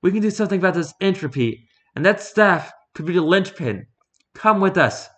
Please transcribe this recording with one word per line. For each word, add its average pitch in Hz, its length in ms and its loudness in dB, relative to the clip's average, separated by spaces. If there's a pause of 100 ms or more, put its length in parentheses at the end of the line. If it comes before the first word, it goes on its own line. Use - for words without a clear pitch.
We 185 100 2
can 214 100 -2
do 214 80 2
something 202 280 -2
about 180 160 0
this 170 260 -6
entropy, 147 680 -2 (260)
and 147 100 -6
that 196 160 2
staff 190 520 0 (220)
could 156 120 -10
be 170 80 -4
the 175 80 4
linchpin. 160 640 -2 (480)
Come 214 260 2
with 190 160 2
us. 135 420 0